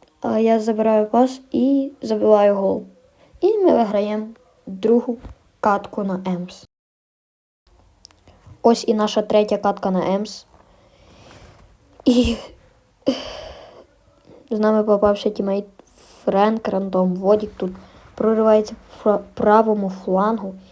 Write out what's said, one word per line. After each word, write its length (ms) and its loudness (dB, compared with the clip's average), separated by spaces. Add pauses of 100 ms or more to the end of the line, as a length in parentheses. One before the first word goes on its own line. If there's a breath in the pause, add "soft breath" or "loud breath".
(200)
а 180 -2
я 200 2
забираю 460 0
пас 360 0 (100)
і 400 0 (100)
забиваю 540 4
гол. 280 -2 (580 soft breath)
І 160 2
ми 140 4
виграємо 560 0 (380)
другу 520 -2 (420)
катку 440 -2
на 220 -6
Емс. 400 -8 (2000 soft breath)
Ось 260 2
і 60 2
наша 280 -2
третя 360 0
катка 340 -2
на 240 -2
Емс. 300 -8 (1600 soft breath)
І 300 2 (2250 loud breath)
з 100 -4
нами 240 2
попався 460 2
тімейт 360 -4 (580)
Френк 440 0
Рандом. 480 0
Водік 420 0
тут 140 -6 (440 loud breath)
проривається 600 2 (280)
по 160 2 (140)
правому 560 2
флангу. 680 -4 (160 soft breath)